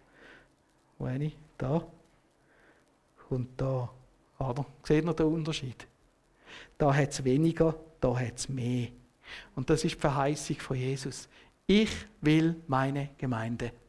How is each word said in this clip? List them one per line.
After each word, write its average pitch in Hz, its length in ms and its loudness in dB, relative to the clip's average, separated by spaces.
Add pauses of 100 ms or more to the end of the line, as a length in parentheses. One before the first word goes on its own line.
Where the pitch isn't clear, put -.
(1000)
Wo 139 60 -6
bin 127 160 -4
ich? 151 160 -6 (200)
Da. 147 260 0 (1500)
Und 127 280 -4
da. 131 320 -2 (480)
Oder? 131 280 -4 (180)
Seht 156 220 4
ihr 170 80 -2
den 160 120 2
Unterschied? 156 640 -4 (880)
Da 143 160 4
hat's 139 300 2
weniger, 160 500 4 (260)
da 123 200 2
hat's - 280 -4
mehr. 123 420 -2 (640)
Und 135 140 -6
das 160 140 4
ist 170 120 -2
die - 60 -10
Verheißung 147 560 0
von - 200 -6
Jesus. 131 500 -6 (380)
„Ich 208 240 4 (300)
will 160 480 4
meine 139 500 0
Gemeinde 117 540 -4 (180)